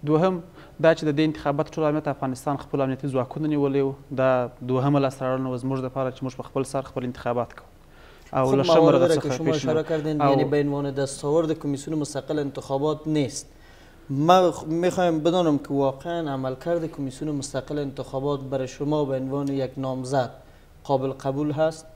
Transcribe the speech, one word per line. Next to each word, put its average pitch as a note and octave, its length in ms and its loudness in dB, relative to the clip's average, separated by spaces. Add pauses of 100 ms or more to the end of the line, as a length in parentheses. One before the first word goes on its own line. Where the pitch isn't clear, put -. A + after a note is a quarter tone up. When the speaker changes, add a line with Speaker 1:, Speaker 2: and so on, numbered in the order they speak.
Speaker 1:
دوهم E3+ 380 2 (400)
دا D#3+ 140 6
چې D#3+ 80 -8
د D3+ 120 2
دې D3 40 0
انتخاباتو D3+ 540 0
ټول D#3+ 120 0
امنیت D3+ 220 0
افغانستان C3+ 500 -4
خپل - 240 -4
امنیتي C3 260 -2
ځواکونه C3 400 -2
نیولي C#3+ 340 2
وو. C3+ 120 0 (180)
دا B2+ 380 2 (120)
دوهمه C3 380 2
لاسته C3+ 260 -2
راوړنه C3 220 -2
وه B2+ 100 -4
زموږ C3 260 -4
دپاره C3 280 -4
چې C3 120 -10
موږ C3 120 -6
په B2 80 -12
خپل C3+ 200 -4
سر C3+ 180 -4
خپل B2+ 220 -6
انتخابات A#2+ 500 -4
کوو. - 240 -20 (560)
او C3 120 2
Speaker 2:
خب، C3+ 100 4
Speaker 1:
له C#3 80 4
ښه - 40 2
Speaker 2:
موارد D#3+ 340 8
Speaker 1:
مرغه F3 60 6
Speaker 2:
را D3+ 140 4
که D3 80 -4
Speaker 1:
څخه C3 40 0
Speaker 2:
شما D#3+ 120 -4
Speaker 1:
پیش D#3 100 2
Speaker 2:
اشاره D3+ 220 0
Speaker 1:
نه. D#3 60 0
Speaker 2:
کردین، D3+ 380 -2
Speaker 1:
او C#3+ 80 4
Speaker 2:
یعنی C#3+ 140 4
به C#3+ 160 2
عنوان C#3+ 320 -2
دستاورد D3 680 0
کمیسیون C#3+ 400 -4
مستقل D3 400 -4
انتخابات C#3+ 680 -2
نیست. D3+ 400 -2 (600)
ما E3+ 420 6
خ-، - 120 -8
می‌خوایم E3+ 560 2
بدانم E3 380 4
که C#3 160 -4
واقعاً C#3 600 -2
عملکرد D#3 580 -2
کمیسیون D3 440 -6
مستقل C#3 440 -6
انتخابات C#3 600 -4
برای C3 280 -4
شما D3 380 -2
به C3+ 100 -2
عنوان C3+ 320 -2
یک C3+ 300 -2
نامزد C3 540 -2 (520)
قابل C3+ 280 0
قبول C#3 400 -4
هست D#3+ 340 -2 (100)